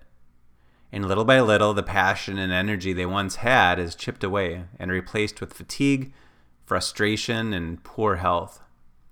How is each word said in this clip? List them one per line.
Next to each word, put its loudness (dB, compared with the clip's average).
And -4
little 0
by 6
little, 6
the 0
passion 0
and -2
energy -2
they -2
once -2
had 4
is -4
chipped -8
away -2
and -6
replaced -4
with -12
fatigue, -2
frustration, -2
and -6
poor 0
health. -2